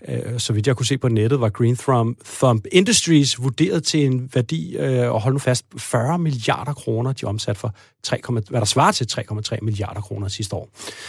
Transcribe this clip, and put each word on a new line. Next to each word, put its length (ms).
Øh, 300
så 140
vidt 140
jeg 100
kunne 100
se 120
på 100
nettet, 320
var 80
Green 280
Thumb, 480
Thumb 480
Industries 680
vurderet 420
til 220
en 280
værdi, 420
øh, 360
og 80
hold 140
nu 40
fast, 260
fyrre 400
milliarder 540
kroner, 400
de 140
omsat 300
for 180
tre, 260
hvad 320
der 40
svarer 280
til 140
tre 180
komma 180
tre 200
milliarder 380
kroner 280
sidste 280
år. 120